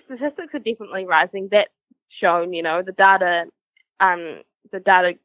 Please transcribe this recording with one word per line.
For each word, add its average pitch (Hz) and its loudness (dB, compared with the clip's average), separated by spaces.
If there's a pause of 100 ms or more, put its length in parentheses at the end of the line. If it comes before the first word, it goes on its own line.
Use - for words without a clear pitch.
statistics 285 -8
are 294 -6
definitely 214 -6
rising. 180 0
That's 202 2 (520)
shown, 175 0
you 165 -6
know, 165 -2
the 190 -10
data, 190 4 (560)
um, 175 -2 (300)
the 190 -10
data 180 2 (100)